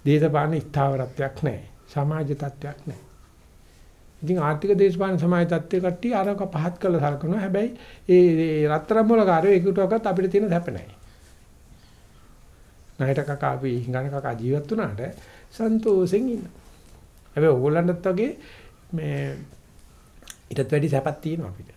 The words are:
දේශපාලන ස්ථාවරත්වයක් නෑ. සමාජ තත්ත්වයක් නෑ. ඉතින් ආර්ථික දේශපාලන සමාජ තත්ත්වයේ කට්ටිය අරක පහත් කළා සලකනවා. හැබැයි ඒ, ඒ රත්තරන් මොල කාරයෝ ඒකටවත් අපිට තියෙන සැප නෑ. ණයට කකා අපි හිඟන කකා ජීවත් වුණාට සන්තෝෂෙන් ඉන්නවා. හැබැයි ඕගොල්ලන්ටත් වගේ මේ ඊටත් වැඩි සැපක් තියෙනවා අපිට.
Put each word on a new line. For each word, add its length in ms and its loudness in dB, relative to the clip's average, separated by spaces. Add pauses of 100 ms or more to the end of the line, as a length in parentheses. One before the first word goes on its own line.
දේශපාලන 600 2
ස්ථාවරත්වයක් 800 -4
නෑ. 200 -4 (240)
සමාජ 440 -4
තත්ත්වයක් 540 -8
නෑ. 240 -14 (1160)
ඉතින් 160 0
ආර්ථික 340 0
දේශපාලන 460 2
සමාජ 260 2
තත්ත්වයේ 380 -2
කට්ටිය 320 -2
අරක 300 0
පහත් 320 -4
කළා 260 0
සලකනවා. 380 -2
හැබැයි 300 0 (340)
ඒ, 140 8 (220)
ඒ 260 0
රත්තරන් 400 2
මොල 160 6
කාරයෝ 300 4
ඒකටවත් 540 2
අපිට 240 0
තියෙන 180 2
සැප 200 0
නෑ. 200 -10 (2000)
ණයට 280 0
කකා 280 -2
අපි 260 -4
හිඟන 340 -4
කකා 240 -6
ජීවත් 340 -2
වුණාට 340 -4 (460)
සන්තෝෂෙන් 800 0
ඉන්නවා. 260 -6 (720)
හැබැයි 280 2
ඕගොල්ලන්ටත් 520 0
වගේ 240 0 (600)
මේ 280 -6 (1300)
ඊටත් 240 -4
වැඩි 180 0
සැපක් 300 -2
තියෙනවා 320 -6
අපිට. 260 -16